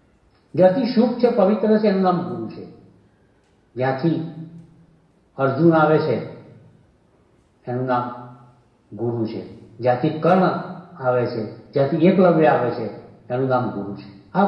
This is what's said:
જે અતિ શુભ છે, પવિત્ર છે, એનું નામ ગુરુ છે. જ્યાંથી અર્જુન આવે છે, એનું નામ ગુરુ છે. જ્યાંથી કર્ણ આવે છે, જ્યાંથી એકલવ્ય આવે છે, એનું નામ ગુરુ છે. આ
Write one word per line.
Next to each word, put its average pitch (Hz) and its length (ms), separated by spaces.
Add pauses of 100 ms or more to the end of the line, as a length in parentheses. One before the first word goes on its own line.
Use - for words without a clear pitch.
(540)
જે 147 80
અતિ 214 240
શુભ 226 320
છે, - 120
પવિત્ર 214 480
છે, 214 100
એનું 190 140
નામ 180 260
ગુરુ 113 220
છે. - 160 (1080)
જ્યાંથી 151 540 (1080)
અર્જુન 135 340
આવે 156 260
છે, - 360 (1300)
એનું 123 200
નામ 123 420 (680)
ગુરુ 113 300
છે. - 300 (220)
જ્યાંથી 123 320
કર્ણ 175 320 (580)
આવે 123 260
છે, - 460
જ્યાંથી 139 240
એકલવ્ય 170 500
આવે 123 240
છે, 110 200 (400)
એનું 131 180
નામ 127 220
ગુરુ 101 260
છે. - 420
આ 196 80